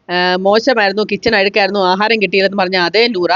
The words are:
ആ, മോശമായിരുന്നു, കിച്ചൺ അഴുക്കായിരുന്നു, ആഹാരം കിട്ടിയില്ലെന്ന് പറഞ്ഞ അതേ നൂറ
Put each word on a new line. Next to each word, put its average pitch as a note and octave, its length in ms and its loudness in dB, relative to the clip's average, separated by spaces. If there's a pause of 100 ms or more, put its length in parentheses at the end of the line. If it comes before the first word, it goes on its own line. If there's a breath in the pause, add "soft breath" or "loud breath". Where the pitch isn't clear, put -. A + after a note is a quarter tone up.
ആ, F3+ 260 0
മോശമായിരുന്നു, G#3 760 0
കിച്ചൺ A3 240 -2
അഴുക്കായിരുന്നു, G3+ 440 0
ആഹാരം G3+ 420 0
കിട്ടിയില്ലെന്ന് F#3+ 360 0
പറഞ്ഞ F#3+ 180 -2
അതേ F#3 320 0
നൂറ F3+ 280 -2